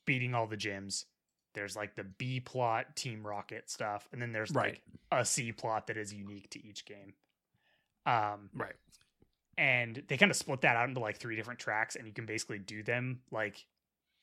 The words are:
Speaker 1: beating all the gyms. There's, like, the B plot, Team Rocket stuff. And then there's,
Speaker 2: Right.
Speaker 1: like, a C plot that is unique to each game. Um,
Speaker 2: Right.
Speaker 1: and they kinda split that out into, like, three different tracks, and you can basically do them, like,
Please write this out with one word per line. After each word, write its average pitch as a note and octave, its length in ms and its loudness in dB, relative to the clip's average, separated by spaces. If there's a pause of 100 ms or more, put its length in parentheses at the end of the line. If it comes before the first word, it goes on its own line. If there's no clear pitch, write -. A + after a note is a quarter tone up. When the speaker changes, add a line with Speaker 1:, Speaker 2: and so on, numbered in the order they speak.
Speaker 1:
beating B2+ 280 2
all A#2 140 4
the G#2+ 100 -4
gyms. G2 480 -4 (480)
There's, G2+ 220 -4
like, G#2 200 -4
the G2+ 80 -6
B B2+ 360 -4
plot, B2 560 0
Team A2 300 -6
Rocket G#2 440 -8
stuff. G#2 420 -4
And B2 100 -6
then A#2+ 100 -4
there's, A2 220 0
Speaker 2:
Right. A#2 220 2
Speaker 1:
like, - 60 -20 (300)
a B2+ 120 4
C A#2 280 0
plot A2 360 -2
that A2 100 -2
is G#2 160 -6
unique G2+ 380 -10
to - 120 -14
each G#2 220 -14
game. G2+ 300 -16 (880)
Um, G#2 460 2
Speaker 2:
Right. G#2+ 240 -6 (840)
Speaker 1:
and B2 380 4 (120)
they C#3 80 2
kinda F3+ 180 8
split C3+ 280 0
that B2 140 8
out A#2+ 120 4
into, B2+ 120 -2
like, G#2+ 180 0
three A2+ 180 -4
different A#2 240 -6
tracks, A2 360 0
and A#2+ 100 -10
you G#2+ 80 -12
can A#2 120 -4
basically A2 320 -4
do G#2+ 240 -8
them, B2 480 0
like, G#2+ 360 -2 (560)